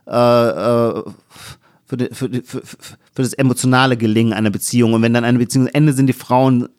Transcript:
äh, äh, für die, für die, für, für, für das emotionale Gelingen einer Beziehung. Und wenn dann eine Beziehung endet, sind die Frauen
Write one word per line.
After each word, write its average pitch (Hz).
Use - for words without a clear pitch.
äh, -
äh, 117
für 131
die, 123
für 127
die, 123
für, -
für, -
für -
das 123
emotionale 127
Gelingen 113
einer 107
Beziehung. 113
Und 113
wenn 117
dann 117
eine 120
Beziehung 127
endet, 147
sind 135
die 127
Frauen 127